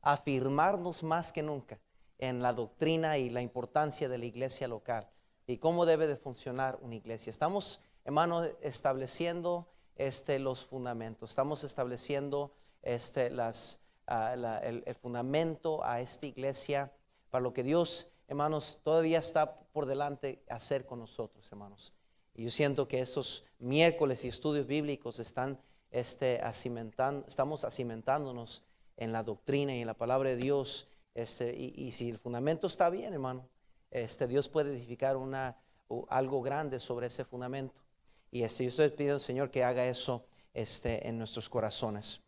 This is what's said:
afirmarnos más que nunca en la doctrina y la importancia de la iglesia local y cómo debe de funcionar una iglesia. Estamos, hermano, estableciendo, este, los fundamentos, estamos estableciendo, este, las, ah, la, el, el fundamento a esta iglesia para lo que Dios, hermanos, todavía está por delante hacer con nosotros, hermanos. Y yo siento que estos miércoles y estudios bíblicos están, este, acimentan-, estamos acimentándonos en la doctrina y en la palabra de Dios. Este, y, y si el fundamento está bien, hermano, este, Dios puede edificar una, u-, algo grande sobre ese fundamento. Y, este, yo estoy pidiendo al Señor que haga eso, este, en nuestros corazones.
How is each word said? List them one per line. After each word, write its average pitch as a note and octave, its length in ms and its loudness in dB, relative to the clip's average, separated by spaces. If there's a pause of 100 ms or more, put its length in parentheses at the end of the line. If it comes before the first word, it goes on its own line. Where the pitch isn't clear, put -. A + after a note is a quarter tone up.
afirmarnos D3 1000 2
más D#3+ 280 0
que D#3 120 -2
nunca C#3+ 360 -6 (380)
en B2+ 240 -2
la B2 120 4
doctrina D#3 680 2
y B2 100 0
la A#2+ 140 -2
importancia C3+ 680 0
de B2+ 80 -2
la A#2+ 80 -6
iglesia B2+ 420 -4
local A2+ 400 -6 (380)
y A#2+ 140 -4
cómo E3+ 260 4
debe D#3+ 220 6
de C#3+ 80 2
funcionar C3 680 -4
una A#2 140 -8
iglesia. A2+ 340 -8
Estamos, F3+ 540 -2 (200)
hermano, E3+ 400 4 (180)
estableciendo, E3+ 1040 0 (280)
este, C3+ 440 0
los C3 260 -2
fundamentos, A#2 640 -6
estamos C#3+ 340 0
estableciendo, C#3 880 -2 (300)
este, B2 480 0
las, A#2 480 -2 (300)
ah, A2+ 280 0
la, A#2 220 -2
el, A#2 300 -4
el - 80 -6
fundamento D3 880 0
a A#2+ 180 0
esta - 240 -8
iglesia C#3 680 -2 (380)
para B2+ 140 2
lo B2 100 0
que C3 80 -2
Dios, E3 480 2 (180)
hermanos, D3 540 -2
todavía E3 380 6
está D#3 400 2 (120)
por D3+ 140 0
delante C#3 640 -2
hacer B2+ 380 -2
con B2 100 -8
nosotros, A2 540 -10
hermanos. G2+ 420 -18 (400)
Y A2+ 120 -8
yo A#2 40 -2
siento C#3 380 4
que B2+ 140 0
estos - 440 -4 (140)
miércoles C#3+ 680 4
y B2 40 -2
estudios D3 360 0
bíblicos C#3+ 540 -2
están, C3 400 -4 (320)
este, B2 500 0
acimentan-, A#2+ 840 -2
estamos C#3+ 380 0
acimentándonos B2 1000 -2 (340)
en A2+ 160 -4
la A2+ 100 0
doctrina C3+ 500 0
y A#2+ 80 -2
en A#2 60 -2
la A2+ 80 -4
palabra C3 340 2
de B2+ 60 2
Dios. C3+ 520 0 (280)
Este, A#2 420 -4
y, C3 180 -6
y C3 160 -6
si A#2+ 180 -4
el A2+ 100 -8
fundamento C#3 480 0
está F3 240 4
bien, G3 220 -6
hermano, C3 340 -6 (420)
este, A#2+ 380 -2
Dios C3+ 200 4
puede D3 220 2
edificar B2+ 480 0
una, C3 400 -4 (300)
u-, A#2+ 200 -6
algo C3 360 2
grande C3+ 360 -2
sobre A#2+ 280 -4
ese B2 180 -6
fundamento. B2+ 560 -8 (480)
Y, A#2+ 140 0
este, A2+ 200 0
yo B2+ 60 2
estoy D3+ 200 6
pidiendo C#3+ 260 2
al C#3 60 -2
Señor C3 280 0
que B2+ 140 2
haga B2 240 2
eso, B2 380 -2 (280)
este, - 540 -2
en A#2 100 -4
nuestros A2+ 320 -6
corazones. G#2+ 800 -2